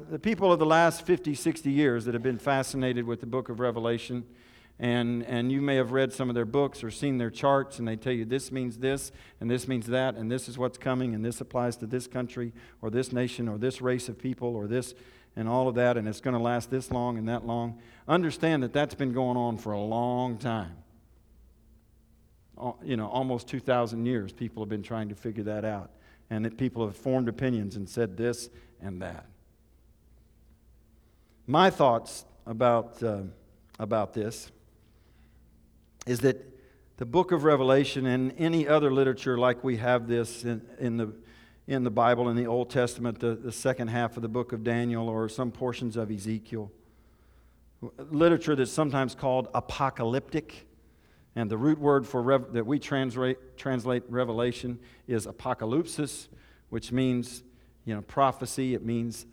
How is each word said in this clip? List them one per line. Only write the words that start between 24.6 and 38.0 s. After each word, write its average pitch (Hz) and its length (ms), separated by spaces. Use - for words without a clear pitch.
have 104 80
been 104 140
trying 110 260
to 104 60
figure 110 280
that 107 220
out, 101 240
and 110 160
that 113 100
people 117 300
have 101 100
formed 131 320
opinions 113 480
and 98 140
said 110 260
this 120 340
and 95 220
that. 85 240
My 170 240
thoughts 123 540
about, 117 560
uh, 104 220
about 107 340
this 113 380
is 123 140
that 131 180
the 127 80
book 175 260
of 156 120
Revelation 135 640